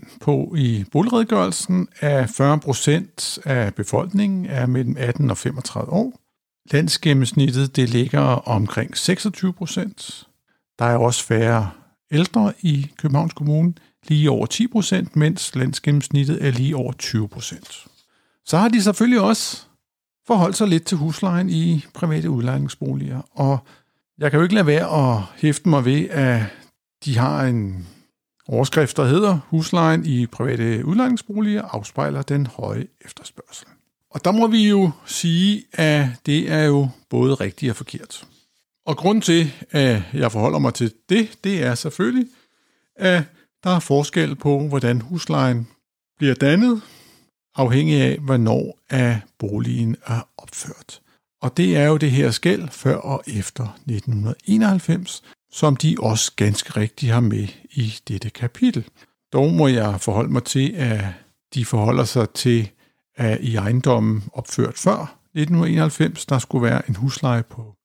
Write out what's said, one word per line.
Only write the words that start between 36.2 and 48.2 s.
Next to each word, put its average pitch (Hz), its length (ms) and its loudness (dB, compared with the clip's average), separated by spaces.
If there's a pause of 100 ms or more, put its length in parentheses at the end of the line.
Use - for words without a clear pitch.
det 151 260 0
er 156 120 2
jo 143 260 2 (200)
både 123 240 2
rigtigt 98 360 -4
og 113 60 -4
forkert. - 520 -16 (580)
Og 156 120 -4
grunden 202 240 2
til, 165 320 2 (180)
at 127 300 2 (120)
jeg 135 180 0
forholder 131 280 0
mig 131 140 0
til 117 200 -2 (160)
det, 214 340 0
det 190 200 -2
er 123 120 0
selvfølgelig, 240 520 -2 (680)
at 180 280 2 (400)
der 180 60 -2
er 180 100 2
forskel 143 560 0
på, 143 320 0
hvordan 123 340 0
huslejen 131 680 -2 (500)
bliver 139 160 2
dannet, 208 480 2 (760)
afhængig 139 460 2
af, 131 180 2
hvornår 127 600 0 (100)